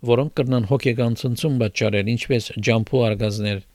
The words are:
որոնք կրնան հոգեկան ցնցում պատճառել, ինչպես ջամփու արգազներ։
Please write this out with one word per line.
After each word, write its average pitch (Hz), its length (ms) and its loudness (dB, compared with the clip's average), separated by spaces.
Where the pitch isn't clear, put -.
որոնք 127 300 2
կրնան 123 340 0
հոգեկան 117 500 0
ցնցում 127 400 0
պատճառել, 104 560 0
ինչպես 120 240 0
ջամփու 113 480 2
արգազներ։ 104 520 -2